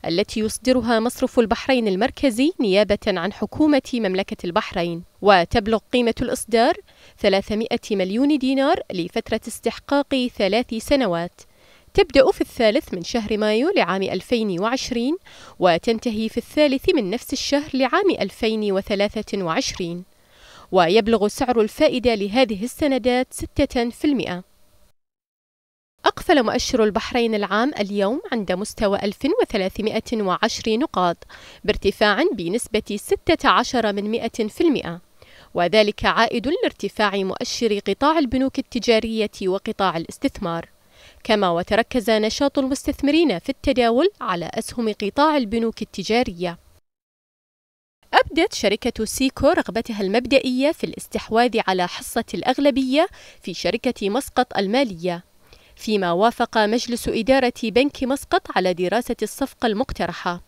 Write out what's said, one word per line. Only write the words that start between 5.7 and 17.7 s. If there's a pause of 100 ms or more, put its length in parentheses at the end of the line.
قيمة
الإصدار (420)
ثلاثمائة (120)
مليون
دينار (140)
لفترة
استحقاق (100)
ثلاث
سنوات، (520)
تبدأ
في
الثالث
من
شهر
مايو
لعام
ألفين
وعشرين (420)
وتنتهي
في
الثالث
من
نفس
الشهر